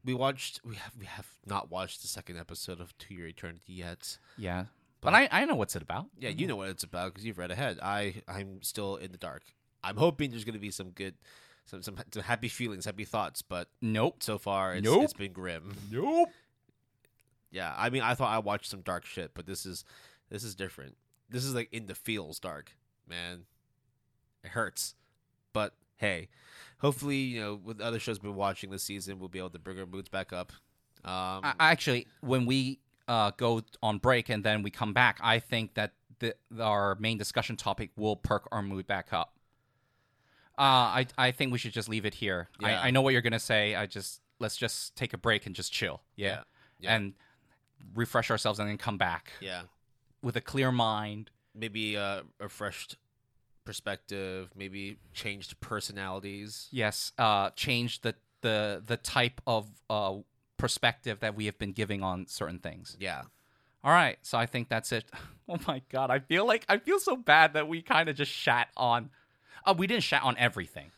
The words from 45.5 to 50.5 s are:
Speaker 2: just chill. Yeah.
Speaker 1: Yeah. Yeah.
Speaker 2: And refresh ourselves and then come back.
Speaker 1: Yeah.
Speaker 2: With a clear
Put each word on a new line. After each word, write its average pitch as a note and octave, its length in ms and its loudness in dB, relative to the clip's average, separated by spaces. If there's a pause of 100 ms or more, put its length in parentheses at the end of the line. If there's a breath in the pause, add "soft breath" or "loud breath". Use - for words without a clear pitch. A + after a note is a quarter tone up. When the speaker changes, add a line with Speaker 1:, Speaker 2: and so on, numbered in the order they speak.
Speaker 2:
just - 180 -6
chill. F2 280 -2 (160)
Yeah. G2+ 120 -2
Speaker 1:
Yeah. D#2+ 120 -2 (400 soft breath)
Yeah. G2+ 160 2
Speaker 2:
And G2 180 -4 (800 soft breath)
refresh A2+ 360 2
ourselves G#2+ 280 2
and G#2 100 -2
then G#2 100 -4
come G#2 180 -2
back. F2 440 -2
Speaker 1:
Yeah. F#2 220 -8 (600)
Speaker 2:
With A#2+ 140 -4
a A2+ 40 0
clear C3 320 0